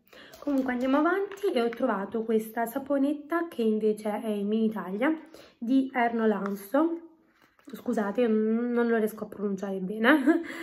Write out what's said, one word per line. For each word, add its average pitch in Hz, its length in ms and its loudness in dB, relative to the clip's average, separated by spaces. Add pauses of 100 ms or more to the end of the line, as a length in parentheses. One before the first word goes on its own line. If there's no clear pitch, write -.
(380)
Comunque 262 340 -2
andiamo 262 260 2
avanti 381 540 0
e 240 80 2
ho 233 80 0
trovato 220 540 -2
questa 226 440 0
saponetta 294 840 -2
che 233 140 -6
invece 214 600 0
è 226 60 -4
in 208 240 -2
Italia, 214 600 0 (460)
di 269 340 2
Erno 233 360 2
Lanzo. 208 800 0 (640)
Scusate, 208 480 -2
io 240 80 4
n-, 220 420 2
non 240 160 2
lo 233 100 2
riesco 214 280 -2
a 214 40 -12
pronunciare 196 520 -4
bene, 247 600 4 (200)